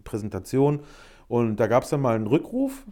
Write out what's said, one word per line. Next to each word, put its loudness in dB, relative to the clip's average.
Präsentationen. -2
Und 0
da 2
gab's 2
dann 0
mal 2
einen 0
Rückruf. -2